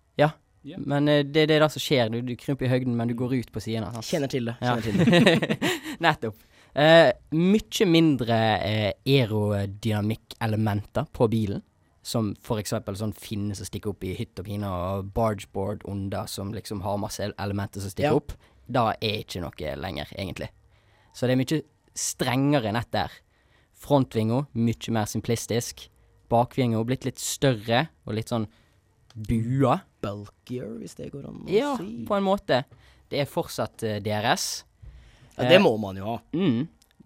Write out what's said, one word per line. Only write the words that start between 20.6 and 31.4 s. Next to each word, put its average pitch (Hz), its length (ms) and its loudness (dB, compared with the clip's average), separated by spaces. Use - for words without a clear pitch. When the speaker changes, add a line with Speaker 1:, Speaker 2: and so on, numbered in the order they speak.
Speaker 1:
Så - 120 -4
det 123 60 2
er 127 40 4
mye 135 260 0
strengere 131 800 0
nett 113 180 -4
der. 95 200 -2
Frontvingo, 123 720 0
mye 117 360 -2
mer 113 160 0
simplistisk. - 800 -4
Bakvingo 117 540 2
blitt 127 200 -4
litt 127 140 -6
større 120 720 0
og 110 80 -6
litt 110 140 -4
sånn 113 180 -2
bua. 120 640 0
Speaker 3:
Bulkier, 104 640 -10
hvis 196 180 -14
det - 160 -12
går 139 140 -14
an - 200 -14